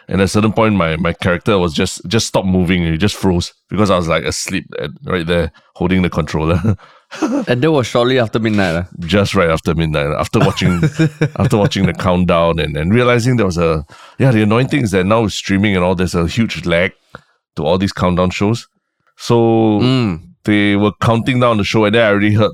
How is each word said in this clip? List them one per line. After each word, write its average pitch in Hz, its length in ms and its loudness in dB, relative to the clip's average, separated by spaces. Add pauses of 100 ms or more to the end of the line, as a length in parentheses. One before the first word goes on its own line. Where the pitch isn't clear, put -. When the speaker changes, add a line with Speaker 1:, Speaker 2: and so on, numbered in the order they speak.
Speaker 1:
And 92 140 -2
at 98 40 2
a - 20 2
certain 107 240 0
point, 110 240 2
my, 80 220 0
my 85 160 -2
character 95 440 0
was 87 160 0
just, - 320 -4
just 107 220 -2
stopped 95 200 -2
moving. 92 360 2
He 80 140 0
just 101 180 0
froze 87 380 -2 (160)
because 95 200 0
I 95 60 2
was, 87 140 0
like, 80 160 0
asleep 82 400 -6 (140)
at, 73 100 -6 (160)
right 90 200 -4
there, 85 260 -2 (240)
holding 90 280 0
the 85 60 0
controller. 82 720 -2
<laughs> - 40 -20 (640)
Speaker 2:
And 123 120 0
that 156 120 2
was 127 140 0
shortly 123 320 0
after 117 200 -2
midnight, 104 340 0
ah? 87 140 -4 (140)
Speaker 1:
Just 95 340 0
right 90 140 2
after 80 260 0
midnight, 76 420 -2
after - 220 -2
watching, 175 400 0 (300)
Speaker 2:
<laughs> - 260 -6
Speaker 1:
after 123 220 0
watching 98 280 0
the 87 80 0
countdown 87 640 2
and, 76 200 -4
and 82 160 0
realizing 120 420 2
there 110 100 0
was 90 120 -2
a, 80 260 0 (340)
yeah, 131 140 2
the 110 120 4
annoying 117 260 2
thing 147 120 0
is 107 100 -2
that 92 140 2
now 110 180 2
with 95 100 -2
streaming 98 420 0
and 90 80 0
all, 90 100 2
there's 90 220 -2
a 85 100 0
huge 85 400 -4
lag 87 280 0 (640)
to 80 80 -4
all 87 120 2
these 95 140 0
countdown 90 380 0
shows. 104 360 -2 (520)
So 113 640 2
Speaker 2:
Mm. 117 400 0 (240)
Speaker 1:
they 104 300 2
were 104 160 2 (100)
counting 117 380 0
down 120 180 2
the 101 80 0
show 110 200 2
and 104 100 2
then 117 100 4
I 107 40 4
already 104 240 2
heard 104 200 2